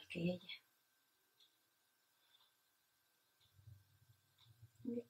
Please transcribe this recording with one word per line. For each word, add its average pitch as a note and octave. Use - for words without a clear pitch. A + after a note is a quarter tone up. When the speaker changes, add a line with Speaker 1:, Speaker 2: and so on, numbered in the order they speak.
Speaker 1:
que F3
ella. F3
Speaker 2:
Mi A#3+